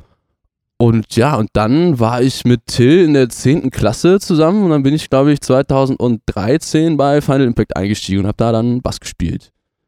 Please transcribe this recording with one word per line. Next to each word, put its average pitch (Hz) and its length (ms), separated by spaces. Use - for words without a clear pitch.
und 113 380
ja, 131 200
und 107 180
dann 131 460
war 120 240
ich 135 220
mit 120 220
Till 147 360
in 156 100
der 131 160
zehnten 131 400
Klasse 170 500
zusammen 175 440
und 175 80
dann 147 100
bin 139 140
ich, - 160
glaub 135 160
ich, 147 140
zweitausenddreizehn 135 1600
bei 143 240
Final 139 220
Impact 117 320
eingestiegen 98 460
und 95 60
hab 104 100
da 117 140
dann 120 300
Bass - 180
gespielt. - 520